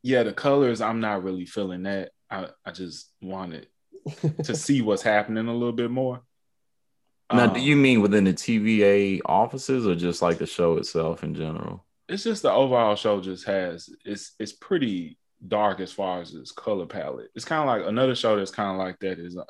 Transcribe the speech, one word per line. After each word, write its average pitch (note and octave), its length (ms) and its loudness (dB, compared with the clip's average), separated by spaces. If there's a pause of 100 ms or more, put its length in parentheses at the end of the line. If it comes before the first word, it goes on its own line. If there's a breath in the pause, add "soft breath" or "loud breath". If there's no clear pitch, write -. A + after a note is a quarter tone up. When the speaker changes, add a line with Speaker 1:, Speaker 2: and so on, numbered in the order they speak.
Speaker 1:
Yeah, B2 200 4
the G#2+ 80 0
colors, C3+ 480 2
I'm A2+ 220 -2
not G#2 200 -2
really F#2 240 -6
feeling F#2 380 -6
that. G2 280 -6 (200)
I, F#2+ 160 -8 (180)
I G2 60 -10
just E2+ 400 -14 (100)
wanted F#2 460 -10 (380)
Speaker 2:
<laughs> D3+ 380 -4
Speaker 1:
to B2 120 -4
see C#3+ 260 0
what's G#2 200 0
happening A2 480 0
a A#2 40 -4
little A#2+ 200 -2
bit A#2 180 -2
more. B2+ 300 -4 (1080)
Speaker 3:
Now, A#2+ 180 6
do - 120 2
Speaker 1:
Um, C3 60 -2
Speaker 3:
you D3 100 6
mean C3+ 240 8
within G2+ 240 6
the F#2+ 80 6
T A2+ 260 0
V G#2+ 280 4
A G2+ 400 4
offices A#2 600 0
or F#2 100 4
just, E2+ 260 -2
like, E2+ 160 2
the E2 80 -4
show E2 320 2
itself D#2+ 480 -4
in D#2 100 -6
general? D#2+ 500 -8 (220)
Speaker 1:
It's G3 160 -8
just A3+ 200 -4
the B2+ 100 4
overall A#2+ 420 4
show G#2 240 0
just F#2 280 -8
has, F#2 420 -4 (160)
it's, G2+ 340 -10
it's G#2 140 -8
pretty G2+ 640 -4 (300)
dark G2+ 320 0
as F#2 120 -8
far F#2 300 -4
as E2+ 120 -16
its D2+ 180 -16
color G2 340 -4
palette. C#2+ 500 -10
It's - 100 -12
kinda D#3 200 -2
like, A2+ 200 0
another B2 300 0
show A2 220 2
that's G2 140 -4
kinda G2+ 220 -4
like F#2 260 -6
that F#2 200 -6
is, F2 180 -12
uh, F2 120 -12